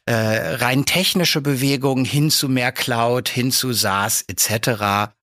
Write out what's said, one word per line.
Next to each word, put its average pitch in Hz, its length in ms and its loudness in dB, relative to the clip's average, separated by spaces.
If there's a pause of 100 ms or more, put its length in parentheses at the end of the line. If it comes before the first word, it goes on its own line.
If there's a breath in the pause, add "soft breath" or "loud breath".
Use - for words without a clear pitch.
äh, 117 100 -2
rein 113 680 0
technische 175 560 0
Bewegungen 139 640 0
hin 147 260 2
zu 147 180 0
mehr 127 220 0
Cloud, 120 580 0
hin 123 220 0
zu 127 220 0
SaaS 101 560 0
et 90 100 -6
cetera, 104 840 0